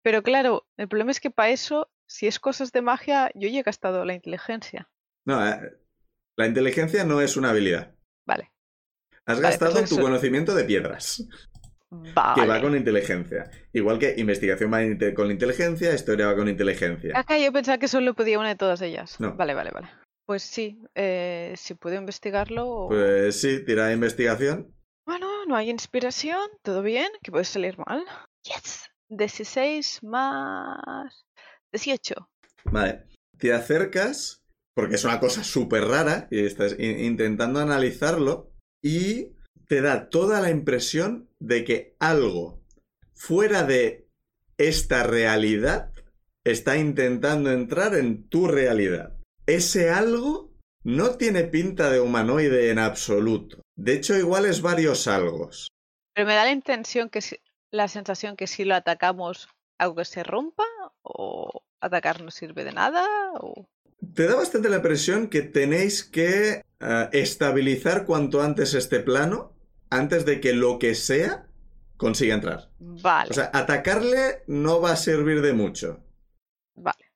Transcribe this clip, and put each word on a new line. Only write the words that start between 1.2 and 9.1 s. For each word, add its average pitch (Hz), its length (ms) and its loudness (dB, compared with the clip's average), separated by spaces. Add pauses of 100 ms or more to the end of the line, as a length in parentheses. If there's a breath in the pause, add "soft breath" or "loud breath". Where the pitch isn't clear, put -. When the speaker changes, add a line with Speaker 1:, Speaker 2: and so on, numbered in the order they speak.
Speaker 1:
pa' 226 200 4
eso, 294 400 -2 (180)
si - 200 -4
es - 120 -2
cosas 269 320 -4
de 254 100 0
magia, 262 540 0
yo 196 140 -4
ya 269 100 -2
he 254 40 -4
gastado 185 420 -4
la 180 80 -4
inteligencia. 180 760 -10 (360)
Speaker 2:
No, 127 220 0
eh, 90 260 -6 (640)
la 113 120 0
inteligencia 135 560 0
no 147 180 2
es 139 160 0
una 131 140 2
habilidad. 92 440 0 (300)
Speaker 1:
Vale. - 260 -4 (760 soft breath)